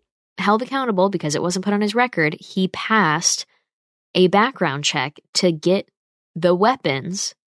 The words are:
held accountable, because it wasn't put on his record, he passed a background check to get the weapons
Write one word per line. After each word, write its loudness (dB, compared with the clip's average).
held 2
accountable, 0
because -4
it -2
wasn't -4
put 0
on 0
his -2
record, 0
he -2
passed 0
a 6
background 0
check -4
to 2
get 0
the 2
weapons -2